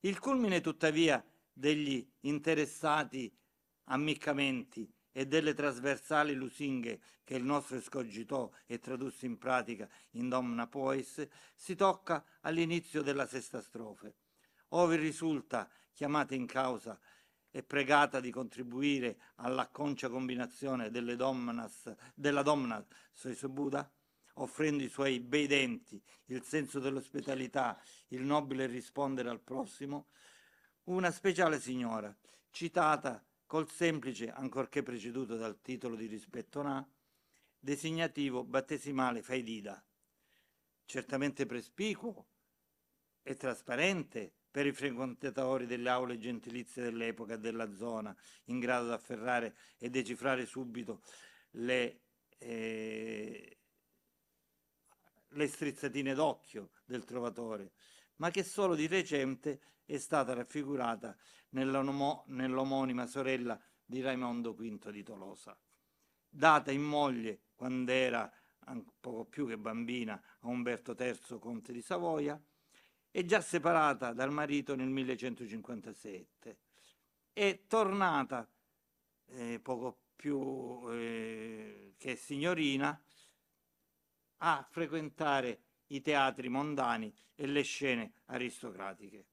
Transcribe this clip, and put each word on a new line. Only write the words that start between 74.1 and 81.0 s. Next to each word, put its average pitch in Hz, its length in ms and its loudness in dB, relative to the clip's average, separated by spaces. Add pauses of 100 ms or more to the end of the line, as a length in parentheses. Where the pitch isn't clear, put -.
dal 131 180 0
marito 147 460 0
nel 131 140 -2
millecentocinquantasette. 113 1700 -6 (720)
È 196 340 2
tornata, 180 800 4 (840)
eh, 117 340 -6
poco 123 460 -6 (100)
più, 135 720 -4
eh, 110 1040 -8